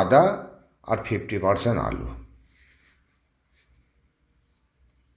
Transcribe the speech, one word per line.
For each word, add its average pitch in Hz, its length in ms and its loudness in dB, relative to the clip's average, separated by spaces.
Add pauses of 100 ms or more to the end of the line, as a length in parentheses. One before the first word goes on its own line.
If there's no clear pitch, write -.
আদা 131 220 6 (680)
আর 113 80 0 (100)
ফিফটি 104 380 -6
পার্সেন্ট 98 320 0 (100)
আলু। 55 200 -8 (3000)